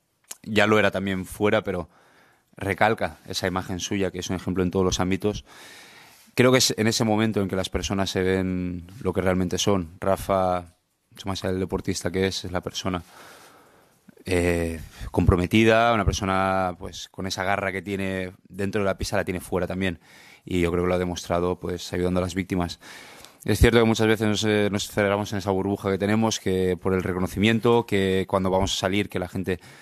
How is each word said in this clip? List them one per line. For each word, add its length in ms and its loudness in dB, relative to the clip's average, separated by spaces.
ya 240 2
lo 120 6
era 120 4
también 360 -4
fuera, 360 0
pero 280 -6
recalca 720 0
esa 200 -4
imagen 340 -4
suya, 300 -2
que 100 -8
es 100 -6
un 60 -2
ejemplo 260 -2
en 80 0
todos 140 2
los 140 0
ámbitos. 460 -2
Creo 180 6
que 60 6
es 200 0
en 80 2
ese 180 0
momento 380 0
en 60 -2
que 80 -4
las 120 -2
personas 400 -2
se 140 -2
ven 640 -2
lo 100 -2
que 80 -2
realmente 380 0
son. 320 0
Rafa, 760 -2
mucho 180 -14
más 160 -4
allá 80 -2
del 80 -2
deportista 500 -4
que 180 0
es, 180 -8
es 60 -10
la 100 -4
persona, 400 -6
eh, 560 0
comprometida, 840 4
una 140 0
persona, 720 0
pues, 320 -14
con 160 -8
esa 180 -4
garra 280 0
que 100 -6
tiene 500 -4
dentro 320 -4
de 60 0
la 100 0
pista, 220 -4
la 80 0
tiene 140 -4
fuera 260 -4
también. 340 -4
Y 160 0
yo 80 2
creo 140 0
que 40 0
lo 60 2
ha 40 2
demostrado, 640 -2
pues, 320 -10
ayudando 280 0
a 20 2
las 120 -4
víctimas. 460 -4
Es 140 2
cierto 220 8
que 40 6
muchas 220 4
veces 220 4
nos, 160 0
eh, 260 2
nos 180 -4
cerramos 440 0
en 60 -2
esa 120 -2
burbuja 400 0
que 80 0
tenemos, 400 0
que 380 0
por 180 -2
el 80 0
reconocimiento, 840 2
que 420 0
cuando 220 0
vamos 220 2
a 40 -4
salir, 320 0
que 100 -6
la 80 -4
gente 320 -4